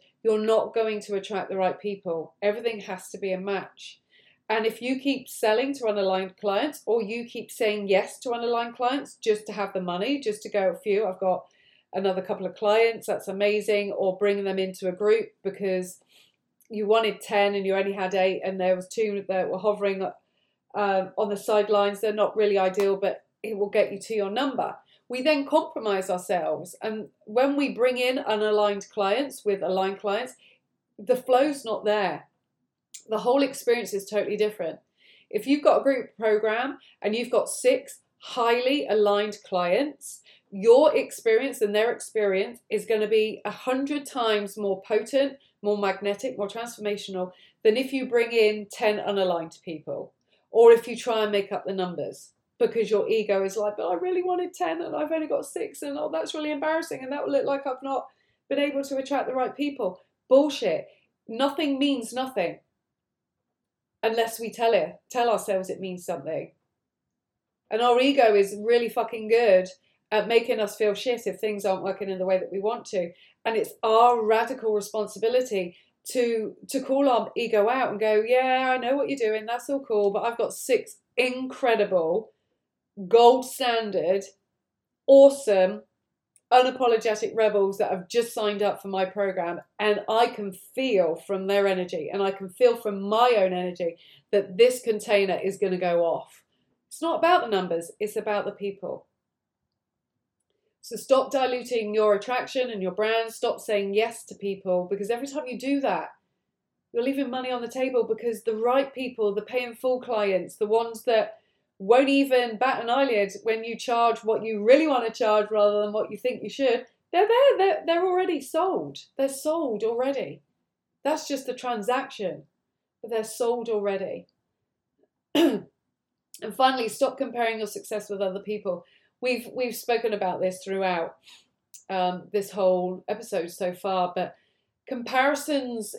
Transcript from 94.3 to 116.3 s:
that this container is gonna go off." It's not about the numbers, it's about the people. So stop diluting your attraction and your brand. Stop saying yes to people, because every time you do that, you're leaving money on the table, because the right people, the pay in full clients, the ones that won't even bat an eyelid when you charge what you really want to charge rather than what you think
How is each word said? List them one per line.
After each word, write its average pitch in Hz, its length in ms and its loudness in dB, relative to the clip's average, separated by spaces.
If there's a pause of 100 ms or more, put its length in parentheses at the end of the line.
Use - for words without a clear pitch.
that 196 260 0
this 247 240 6
container 202 600 0
is 190 160 -4
gonna 190 180 0
go 175 280 2
off." - 400 -4 (420)
It's - 160 -20
not 330 160 0
about 339 240 4
the 240 80 -6
numbers, 175 480 -2
it's 208 160 -6
about 208 300 -2
the - 80 -6
people. - 540 -10 (1700)
So - 140 -14
stop 262 380 2
diluting 247 640 -2
your 214 180 6
attraction 247 560 -2
and 214 100 -8
your 185 120 -2
brand. 220 400 0
Stop - 260 -4
saying 202 360 -2
yes 226 320 0
to - 100 -18
people, 190 520 -2
because 196 220 -4
every 240 160 -4
time 277 220 -8
you 247 100 -8
do 277 220 -2
that, 185 300 -2 (800)
you're 233 100 -2
leaving 269 260 -2
money 254 220 -6
on 247 100 -4
the 233 60 -6
table, 254 380 -2
because 220 400 -4
the 220 120 -2
right 254 380 2
people, 226 400 -2
the 208 80 -2
pay 247 220 -4
in 233 100 -10
full 254 260 -2
clients, 208 540 -2
the 208 140 -2
ones 226 340 0
that 220 380 0 (380)
won't 240 300 6
even 254 480 2
bat 240 260 0
an 233 60 -6
eyelid 233 440 2 (100)
when 226 200 -2
you 226 140 -8
charge 233 440 2
what 214 220 0
you 214 220 -4
really 294 220 8
want 254 200 0
to 220 60 -4
charge 214 380 2
rather 208 320 4
than 208 100 -4
what 214 180 -2
you 214 60 -10
think 233 260 -4